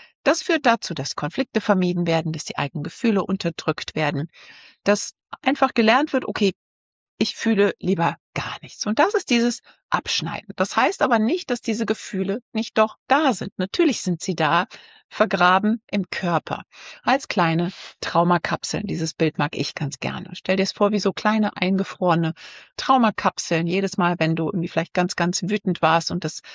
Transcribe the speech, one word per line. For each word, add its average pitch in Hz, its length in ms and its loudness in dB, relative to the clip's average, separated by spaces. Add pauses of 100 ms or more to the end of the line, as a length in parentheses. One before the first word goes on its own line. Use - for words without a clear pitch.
(240)
das 320 180 2
führt 320 240 0
dazu, 226 260 0
dass - 240 -6
Konflikte - 460 -4
vermieden 180 440 2
werden, 165 260 0
dass 156 120 -6
die - 140 -12
eigenen 147 260 -4
Gefühle 196 400 0
unterdrückt - 720 -4
werden, 156 360 -2 (540)
dass - 300 0 (260)
einfach 269 320 2
gelernt 240 400 4
wird, 262 160 0
„Okay, 202 240 0 (680)
ich - 140 -2
fühle 202 460 2
lieber 170 360 0 (160)
gar - 300 -6
nichts.“ - 240 -10
Und 220 140 0
das 403 140 2
ist - 160 -2
dieses 233 300 2 (300)
Abschneiden. - 640 -4
Das - 220 -2
heißt 269 260 2
aber 247 160 2
nicht, 247 320 0
dass 240 100 -2
diese 226 240 -2
Gefühle 196 580 -4 (100)
nicht 220 260 -4
doch 220 180 2 (120)
da 285 240 4
sind. - 260 -6
Natürlich 262 440 0
sind 175 200 -2
sie 175 140 -4
da, 160 300 2 (420)
vergraben 190 800 2
im 202 200 -2
Körper, 170 520 -2 (400)
als 277 240 2
kleine 170 460 0 (280)
Traumakapseln. - 840 0
Dieses 160 280 -4
Bild 160 240 0
mag 147 180 -2
ich - 180 -4
ganz 139 240 -8
gerne. 135 360 -8
Stell - 220 -2
dir 190 60 2
es 196 100 -2
vor, 208 200 2
wie 214 80 0
so 190 120 0
kleine 214 440 0
eingefrorene 180 760 0 (420)
Traumakapseln. 202 920 2
Jedes 190 300 -2
Mal, 175 220 2
wenn 160 180 2
du 160 100 -2
irgendwie 170 220 -2
vielleicht - 260 -4
ganz, 180 220 0
ganz 175 260 -2
wütend 190 400 -2
warst 160 300 2
und 170 120 -4
das - 180 -6 (120)